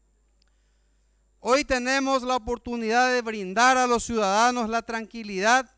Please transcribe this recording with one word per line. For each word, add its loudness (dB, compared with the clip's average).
Hoy 0
tenemos 0
la -2
oportunidad -2
de 0
brindar 2
a 2
los 0
ciudadanos 0
la -2
tranquilidad -2